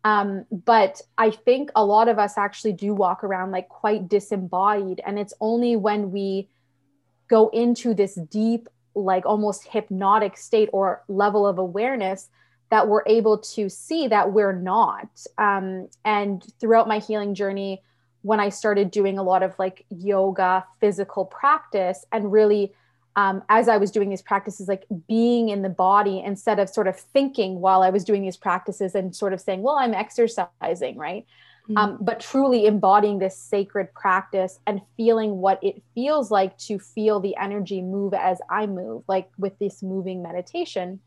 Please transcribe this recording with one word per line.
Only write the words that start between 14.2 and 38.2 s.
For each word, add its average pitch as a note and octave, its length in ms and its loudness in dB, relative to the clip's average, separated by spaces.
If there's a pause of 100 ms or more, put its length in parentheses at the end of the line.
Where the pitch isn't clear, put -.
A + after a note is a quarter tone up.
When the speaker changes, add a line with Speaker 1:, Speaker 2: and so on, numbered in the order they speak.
Speaker 1:
we're G3+ 220 2
not. F#3+ 560 0 (280)
Um, F#3+ 520 -2 (160)
and G3+ 400 -2 (160)
throughout A3+ 260 4
my A3 120 -2
healing G#3 360 -4
journey, G3 460 -6 (400)
when G#3+ 180 0
I G3+ 100 0
started G3+ 420 0
doing G3 260 0
a G3 60 -4
lot F#3 200 2
of, F#3 160 -2
like, F#3+ 300 -6
yoga, F#3 760 0 (140)
physical G3 460 -2
practice, F#3+ 840 -2
and G#3 200 -2
really, G#3 420 4 (420)
um, G3 340 0
as A3 180 6
I A3+ 100 4
was G3 140 2
doing G3+ 180 0
these F#3+ 120 -6
practices, G3 460 -4
like, F#3+ 180 -4 (220)
being A#3 420 2
in G3+ 120 -2
the F#3+ 80 -4
body F#3+ 540 2
instead G3+ 360 -2
of G3 100 0
sort G3+ 180 -2
of F#3 100 -2
thinking A#3+ 640 -2
while F#3+ 220 4
I F#3 80 6
was F#3+ 140 0
doing G3+ 180 0
these F#3+ 160 -6
practices F#3 580 -4
and F#3 200 -4
sort G3 180 -2
of F#3 80 -8
saying, F#3+ 200 -6
"Well, C4+ 140 0
I'm B3 180 0
exercising," F#3+ 1040 -4
right? E3+ 280 -10 (440)
Speaker 2:
Mm. G#3+ 80 0
Speaker 1:
Um, G#3 240 0
but A3 180 -2
truly B3+ 460 2
embodying G#3 540 4
this F#3+ 180 -4
sacred G3 560 -4
practice F#3+ 760 -2
and G3 140 -4 (160)
feeling A3 420 2
what F#3+ 240 2
it G3 180 -4 (140)
feels C4+ 360 -2
like F#3+ 280 0
to - 200 -8
feel G#3+ 400 0
the F#3+ 180 -4
energy G3 440 -6
move F#3+ 320 -4
as F3+ 360 -2